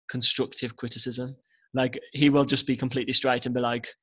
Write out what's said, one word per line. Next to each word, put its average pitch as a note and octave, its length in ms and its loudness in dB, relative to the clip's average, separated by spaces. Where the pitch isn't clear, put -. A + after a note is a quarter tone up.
constructive - 680 0
criticism. B2 600 -4
Like, B2+ 240 -2
he C#3+ 180 6
will C#3 160 6
just C#3 200 2
be C3 100 0
completely B2+ 360 -4
straight B2+ 320 2
and B2 100 -4
be B2+ 60 0
like, A#2+ 280 -2